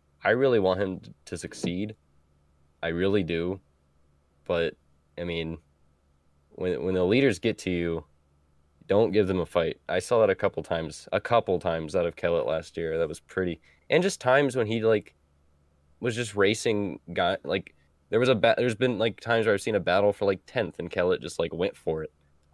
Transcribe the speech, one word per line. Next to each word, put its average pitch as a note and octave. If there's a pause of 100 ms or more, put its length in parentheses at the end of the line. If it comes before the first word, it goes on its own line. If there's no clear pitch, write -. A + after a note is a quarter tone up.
(220)
I G2
really B2+
want F#2
him F#2+
t-, - (140)
to F2
succeed. F#2+ (880)
I E2
really F#2
do. E2+ (840)
But, E2+ (440)
I F2
mean, E2 (920)
when, F2
when F#2
the F2+
leaders A#2
get A2
to F#2
you, E2+ (800)
don't G2
give G2+
them F#2
a E2
fight. E2
I F2+
saw A#2
that G#2+
a F#2+
couple -
times, E2
a G#2
couple G#2+
times E2
out F2
of E2
Kellett E2+
last D#2+
year. D#2+
That E2
was D#2+
pretty, F2+ (280)
and D#3+
just F#3+
times C3
when A#2
he, A2
like, A2 (840)
was A#2
just A2+
racing G2+ (140)
guy, F#2
like, F2+ (360)
there A2+
was B2+
a C3
ba-, A2+
there's A#2+
been, A#2+
like, A2
times A#2
where G#2+
I've G2
seen A2
a G2+
battle G2+
for, G2+
like, G2
tenth, F#2+
and E2+
Kellett F2+
just, -
like, E2+
went F2
for D#2+
it. D#2 (420)